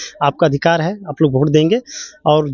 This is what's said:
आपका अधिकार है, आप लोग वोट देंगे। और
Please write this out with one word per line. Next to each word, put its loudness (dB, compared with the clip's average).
आपका 0
अधिकार 2
है, -4
आप -8
लोग 2
वोट 0
देंगे। 2
और 2